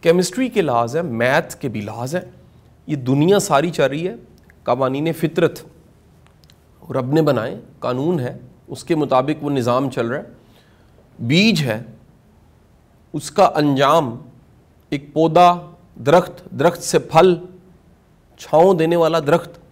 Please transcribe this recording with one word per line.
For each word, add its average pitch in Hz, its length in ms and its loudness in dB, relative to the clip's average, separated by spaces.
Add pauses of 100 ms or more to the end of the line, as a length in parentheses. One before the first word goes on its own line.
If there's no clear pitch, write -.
केमिस्ट्री 180 460 0
के 208 120 -2
लाज 120 340 -2
हैं, 165 80 -2
मैथ 131 580 -2
के 139 80 -6
भी 107 120 -8
लाज 113 340 -10
हैं, 180 80 -6 (640)
ये 151 80 -4
दुनिया 143 460 2
सारी 156 300 0
चल 156 140 0
रही 139 180 -4
है, 208 140 -8 (480)
कवानीन 135 480 -2
फितरत 160 500 -2 (1200)
रब 131 300 -4
ने 160 80 4
बनाए, 147 380 -2 (240)
कानून 135 360 -2
है, 123 200 -8 (300)
उसके - 260 -4
मुताबिक 143 480 0
वो 147 80 -4
निज़ाम 127 380 0
चल 117 180 -4
रहा 131 120 -6
है। - 160 -18 (840)
बीज 165 420 2
है, 117 240 -4 (1300)
उसका 180 320 0
अंजाम 143 720 2 (720)
एक 143 220 -8
पौधा, 165 380 4 (480)
दरख्त, 160 440 2 (100)
दरख्त 139 280 0
से - 180 -2 (120)
फल, 170 280 4 (1000)
छाँव 175 360 4
देने 160 200 0
वाला 165 260 2
दरख्त 160 320 0 (180)